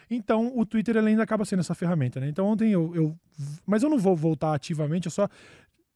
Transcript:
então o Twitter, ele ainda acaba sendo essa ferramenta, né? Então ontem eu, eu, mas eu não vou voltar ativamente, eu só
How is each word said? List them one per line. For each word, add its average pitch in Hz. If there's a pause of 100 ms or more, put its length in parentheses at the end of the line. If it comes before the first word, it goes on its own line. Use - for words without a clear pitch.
então 233
o 226
Twitter, 220
ele 220
ainda 220
acaba 214
sendo 196
essa 165
ferramenta, 147
né? 139
Então 190
ontem 220
eu, 170
eu, 160 (480)
mas 208
eu 302
não 311
vou 190
voltar 160
ativamente, 156
eu 165
só 202 (680)